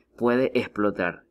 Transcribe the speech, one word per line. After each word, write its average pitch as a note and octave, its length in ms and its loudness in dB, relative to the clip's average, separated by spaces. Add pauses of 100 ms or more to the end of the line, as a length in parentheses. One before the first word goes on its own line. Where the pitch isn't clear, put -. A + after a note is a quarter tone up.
(180)
puede B2 420 2
explotar. G2+ 720 -2